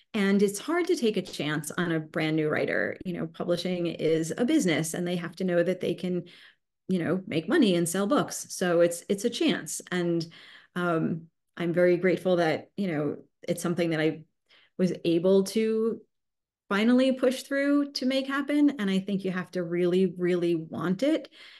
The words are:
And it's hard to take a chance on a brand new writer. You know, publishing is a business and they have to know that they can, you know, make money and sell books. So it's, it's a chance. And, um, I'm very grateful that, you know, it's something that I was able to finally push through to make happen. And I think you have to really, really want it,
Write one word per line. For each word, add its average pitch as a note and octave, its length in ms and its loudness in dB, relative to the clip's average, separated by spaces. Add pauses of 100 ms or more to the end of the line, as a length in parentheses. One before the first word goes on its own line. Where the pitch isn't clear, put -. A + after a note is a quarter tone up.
(160)
And G3 260 2
it's G3+ 180 0
hard E4+ 260 -2
to F4 100 2
take A3+ 200 0
a F#3 60 -4
chance D3+ 500 -6
on E3+ 180 -2
a E3 80 0
brand D#3 380 -2
new D#3 120 0
writer. G2 560 -2
You F3+ 100 -6
know, E3 120 -6
publishing F3 600 -4
is D#3+ 500 0
a B3 80 0
business F#3 500 0
and F3 120 -4
they F3+ 100 -2
have F3 200 -8
to F#3+ 80 -6
know F3 180 2
that F3+ 180 0
they - 140 -2
can, F3+ 300 -4 (640)
you F#3 140 2
know, F3+ 240 -2
make E3 220 -4
money A#3 260 4
and E3+ 140 2
sell G3 180 -2
books. A3 440 -2
So F3 300 2
it's, E3+ 280 2
it's G3+ 160 -2
a A#3+ 60 2
chance. A#3+ 500 -2 (100)
And, F3 340 0 (520)
um, E3 460 -2 (340)
I'm E3+ 160 -2
very F3+ 240 4
grateful F3+ 400 2
that, D#3+ 400 0
you G3 120 -2
know, D3 280 -2 (320)
it's E3+ 140 -2
something E3+ 280 0
that D#3 100 0
I D#3+ 220 0 (560)
was F#3 140 2 (120)
able F#3 400 4
to A3 560 0 (680)
finally B3 440 4
push C4 300 0
through C#4+ 500 0
to - 140 -4
make C4+ 220 0
happen. C#4+ 500 2
And G3 120 0
I F#3+ 100 2
think F#3+ 240 -4
you F#3 80 -2
have F3+ 200 -6
to F3+ 120 -4
really, F3 420 2
really F3 480 0
want E3 480 -2
it, D4+ 260 0 (320)